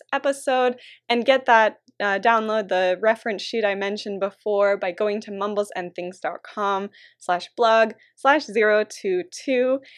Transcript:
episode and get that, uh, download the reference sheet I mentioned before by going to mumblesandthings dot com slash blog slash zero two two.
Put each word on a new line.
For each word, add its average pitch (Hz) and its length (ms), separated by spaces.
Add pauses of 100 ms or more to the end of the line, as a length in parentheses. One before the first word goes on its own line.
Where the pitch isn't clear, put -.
(140)
episode 269 640 (340)
and 240 160
get 262 220
that, 220 300 (220)
uh, 202 200
download 220 480
the 185 340
reference 220 400
sheet 226 240
I 202 80
mentioned 202 460
before 202 580
by 196 140
going 208 300
to 214 100
mumblesandthings 196 880
dot 175 220
com 202 480 (260)
slash - 400
blog 226 360 (220)
slash 285 280
zero 214 440
two 180 440
two. 254 480 (180)